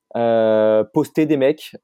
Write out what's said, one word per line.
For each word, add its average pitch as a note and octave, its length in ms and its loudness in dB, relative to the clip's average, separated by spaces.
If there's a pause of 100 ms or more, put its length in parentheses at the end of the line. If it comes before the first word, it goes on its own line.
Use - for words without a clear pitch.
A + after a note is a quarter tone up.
(160)
euh, A2 640 2
poster D3+ 440 -2
des D3+ 100 -2
mecs, C3+ 480 -4